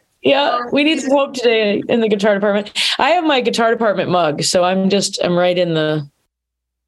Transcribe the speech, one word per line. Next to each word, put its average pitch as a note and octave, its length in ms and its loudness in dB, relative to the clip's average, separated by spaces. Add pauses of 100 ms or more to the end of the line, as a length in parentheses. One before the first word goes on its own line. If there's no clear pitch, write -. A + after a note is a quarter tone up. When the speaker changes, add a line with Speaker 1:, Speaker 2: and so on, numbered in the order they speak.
(220)
Speaker 1:
Yeah, C4+ 400 2
Speaker 2:
Oh, B3 100 -10
Speaker 1:
we C#4+ 140 2
need D4+ 160 0
some C4+ 100 -4
hope C#4 220 0
today A3+ 560 0
in A#3 100 2
the A3+ 80 0
guitar G#3 280 2
department. G3+ 360 -2 (280)
I C4 100 2
have E4+ 160 2
my C#4 160 2
guitar A#3 280 0
department G#3 400 0
mug, D#3+ 340 0
so F3+ 200 2
I'm F#3+ 260 0
just, G3 320 -2
I'm F3 160 0
right F3+ 200 2
in F3 160 0
the, D3+ 360 -2 (800)